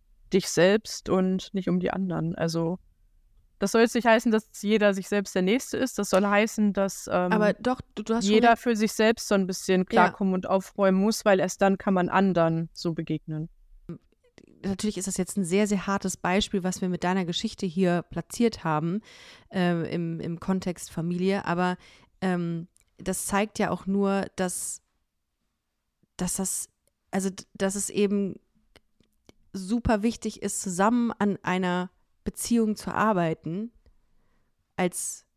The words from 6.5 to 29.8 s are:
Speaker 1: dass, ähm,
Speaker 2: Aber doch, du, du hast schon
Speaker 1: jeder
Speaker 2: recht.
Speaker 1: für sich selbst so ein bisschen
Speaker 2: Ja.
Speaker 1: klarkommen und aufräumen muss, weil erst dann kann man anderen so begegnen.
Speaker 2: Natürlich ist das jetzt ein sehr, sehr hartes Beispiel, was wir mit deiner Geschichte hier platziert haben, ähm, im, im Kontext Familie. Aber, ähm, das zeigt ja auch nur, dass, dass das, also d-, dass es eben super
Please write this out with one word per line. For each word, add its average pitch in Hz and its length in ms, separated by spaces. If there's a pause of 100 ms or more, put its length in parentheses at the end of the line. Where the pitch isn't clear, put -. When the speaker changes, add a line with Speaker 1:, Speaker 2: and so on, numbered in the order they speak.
Speaker 1:
dass, 196 380
ähm, 180 220
Speaker 2:
Aber 214 200
doch, - 280 (140)
du, 214 80
du 226 120
hast 196 100
schon 202 80
Speaker 1:
jeder 233 180
Speaker 2:
recht. 226 100
Speaker 1:
für 240 140
sich 214 180
selbst 226 340
so 208 80
ein 190 120
bisschen 185 340
Speaker 2:
Ja. 185 40
Speaker 1:
klarkommen 185 480
und 185 140
aufräumen 190 520
muss, 214 260
weil 196 140
erst 180 220
dann 196 160
kann - 160
man 180 160
anderen 165 640
so 170 200
begegnen. 156 560 (1120)
Speaker 2:
Natürlich 196 340
ist 180 100
das 196 100
jetzt 185 200
ein 196 80
sehr, 196 220
sehr 196 200
hartes 196 300
Beispiel, 185 460
was 185 180
wir 185 80
mit 175 140
deiner 185 220
Geschichte - 400
hier 175 380
platziert - 600
haben, 165 380 (500)
ähm, 175 340
im, 165 340
im 170 200
Kontext 185 520
Familie. 175 540
Aber, 180 320 (440)
ähm, 175 460 (300)
das 185 300
zeigt 202 320
ja 202 120
auch - 140
nur, 196 400 (100)
dass, - 460 (1400)
dass 180 180
das, - 320 (440)
also 190 180
d-, 190 240
dass 190 220
es 202 140
eben 202 460 (1160)
super 208 500